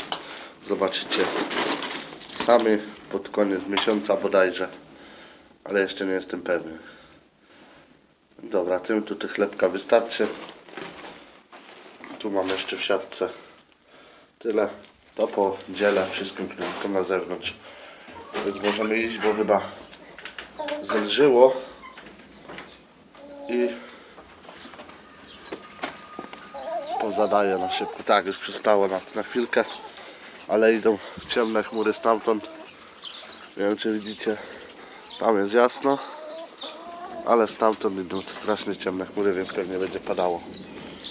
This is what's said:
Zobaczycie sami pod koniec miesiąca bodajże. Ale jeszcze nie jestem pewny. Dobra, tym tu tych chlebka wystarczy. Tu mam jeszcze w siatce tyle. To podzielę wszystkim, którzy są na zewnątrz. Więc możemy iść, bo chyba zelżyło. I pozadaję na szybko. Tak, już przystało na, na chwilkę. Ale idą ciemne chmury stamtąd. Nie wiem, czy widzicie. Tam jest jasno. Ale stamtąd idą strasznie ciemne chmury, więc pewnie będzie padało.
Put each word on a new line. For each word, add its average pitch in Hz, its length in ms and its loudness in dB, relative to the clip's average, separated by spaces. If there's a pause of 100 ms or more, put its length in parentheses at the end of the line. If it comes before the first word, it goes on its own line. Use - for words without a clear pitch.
(640)
Zobaczycie - 560 0 (1200)
sami 113 320 6 (340)
pod - 180 -4
koniec 98 380 0
miesiąca 101 480 2
bodajże. 95 520 2 (960)
Ale 98 180 2
jeszcze 95 240 -2
nie 95 80 0
jestem 92 280 -4
pewny. 80 360 -2 (1700)
Dobra, 92 360 2
tym 107 240 2
tu 104 120 -6
tych - 160 -6
chlebka 101 380 2
wystarczy. 104 580 2 (1900)
Tu 107 120 -4
mam 95 180 2
jeszcze 95 280 -4
w - 60 -6
siatce - 460 0 (1120)
tyle. 107 300 0 (460)
To 110 120 2
podzielę 98 840 2
wszystkim, 95 380 -6
którzy 90 200 -6 (140)
są 104 60 -2
na 95 140 2
zewnątrz. 87 500 -2 (920)
Więc 98 160 -4
możemy 107 360 0
iść, 113 200 -2
bo 104 160 4
chyba 104 280 4 (1200)
zelżyło. 123 720 8 (2000)
I 120 200 2 (3250)
pozadaję 104 560 4
na 92 140 -2
szybko. - 320 -4
Tak, 104 220 4
już 95 120 -4
przystało 101 500 4
na, 95 120 -2 (160)
na 110 80 -2
chwilkę. 117 420 2 (840)
Ale 113 260 6
idą 107 240 4 (300)
ciemne 110 360 2
chmury 107 300 2
stamtąd. 110 560 2 (1080)
Nie 95 60 0
wiem, 104 140 2
czy 107 220 0
widzicie. 104 380 -4 (840)
Tam 107 200 6
jest 101 140 2
jasno. 123 440 6 (1300)
Ale 113 220 6
stamtąd 104 520 0
idą 92 220 -4
strasznie 98 540 -4
ciemne 92 300 -4
chmury, 101 280 0
więc 92 200 -2
pewnie 92 240 -4
będzie 92 220 -2
padało. 90 420 0 (680)